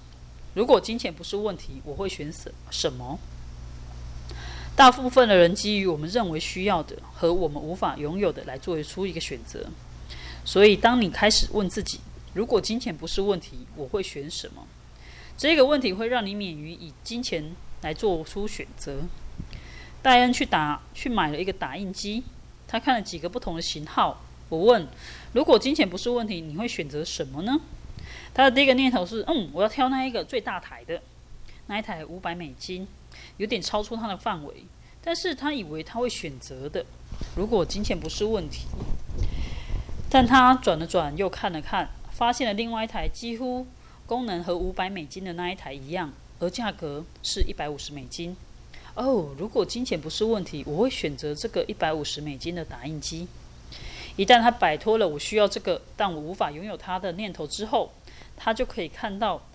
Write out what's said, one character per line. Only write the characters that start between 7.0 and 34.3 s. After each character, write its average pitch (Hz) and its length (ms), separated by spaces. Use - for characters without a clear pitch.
和 170 180
我 175 160
们 147 160
无 156 120
法 170 240
拥 147 200
有 185 140
的 135 120
来 131 120
做 160 260
出 185 240
一 180 60
个 165 80
选 - 240
择。 - 220
所 196 180
以， 208 100
当 233 240
你 196 120
开 208 200
始 - 220
问 202 160
自 196 140
己 - 180
，“如 214 140
果 247 120
金 226 220
钱 180 160
不 160 100
是 185 140
问 196 180
题， - 280
我 151 100
会 190 160
选 147 280
什 - 200
么？” - 160
这 311 180
个 269 120
问 294 120
题 190 140
会 220 160
让 240 160
你 196 100
免 190 220
于 151 160
以 170 180
金 240 180
钱 175 320
来 160 100
做 165 320
出 202 240
选 - 180
择。 139 220
戴 247 200
恩 247 120
去 254 140
打-， 151 340
去 - 160
买 185 200
了 147 80
一 180 60
个 190 80
打 143 240
印 190 160
机， 214 300
他 226 140
看 269 140
了 214 80
几 175 160
个 160 100
不 202 100
同 180 160
的 165 60
型 156 240
号。 165 380
我 165 100
问 196 300
，“如 277 100
果 254 140
金 269 160
钱 - 140
不 226 100
是 240 100
问 240 180
题， 185 140
你 156 160
会 220 100
选 180 220
择 147 160
什 151 240
么 139 140
呢？” 262 180
他 262 120
的 269 60
第 262 120
一 277 40
个 262 60
念 262 180
头 208 140
是 214 240
，“嗯， 214 240
我 165 100
要 214 60
挑 262 220
那 262 160
一 262 40
个 208 140
最 254 160
大 208 180
台 120 280
的。” 165 160
那 208 100
一 220 40
台 175 220
五 165 140
百 180 160
美 165 240
金， 185 280
有 202 100
点 208 160
超 208 180
出 220 160
他 226 120
的 190 80
范 180 280